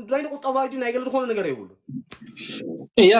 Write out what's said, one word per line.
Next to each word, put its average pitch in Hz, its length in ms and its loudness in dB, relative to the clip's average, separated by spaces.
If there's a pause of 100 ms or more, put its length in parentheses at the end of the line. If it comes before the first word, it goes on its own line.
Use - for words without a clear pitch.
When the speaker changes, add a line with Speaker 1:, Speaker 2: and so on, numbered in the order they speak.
Speaker 1:
ናይ 277 220 -2
ቁጠባ 269 320 -4
ድዩ 262 160 -4
ናይ 240 140 -4
ገለ 254 120 -4
ዝኾነ 262 240 -2
ነገር 208 200 -2
ይብሉ። 110 220 -8 (1300)
Speaker 2:
እያ፣ 208 220 10